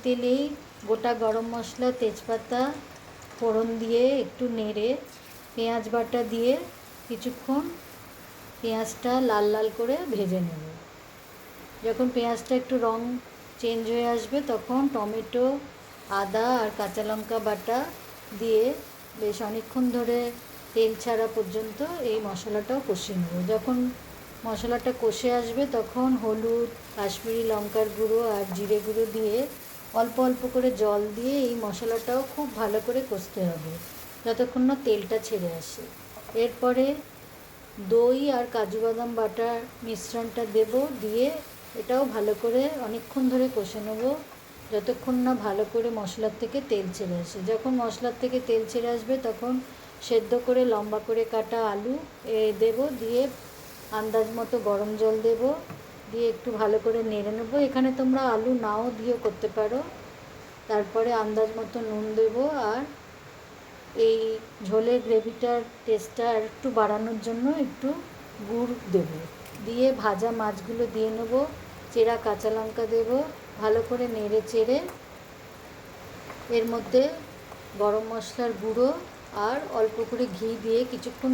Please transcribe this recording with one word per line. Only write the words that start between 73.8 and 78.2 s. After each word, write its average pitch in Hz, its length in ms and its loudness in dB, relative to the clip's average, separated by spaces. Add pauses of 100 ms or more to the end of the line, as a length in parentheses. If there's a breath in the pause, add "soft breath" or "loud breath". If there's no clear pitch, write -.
করে 247 180 0
নেড়ে 214 400 2
চেড়ে 233 300 4 (1700)
এর 233 240 4
মধ্যে 233 280 4 (760)
গরম 208 300 2
মশলার 226 500 -4